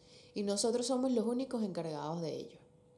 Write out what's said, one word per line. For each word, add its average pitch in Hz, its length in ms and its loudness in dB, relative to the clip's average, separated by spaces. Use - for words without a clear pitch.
y 208 80 -2
nosotros 226 440 2
somos 262 260 2
los 233 140 4
únicos 247 360 0
encargados 165 580 -2
de 156 140 -2
ello". - 240 -10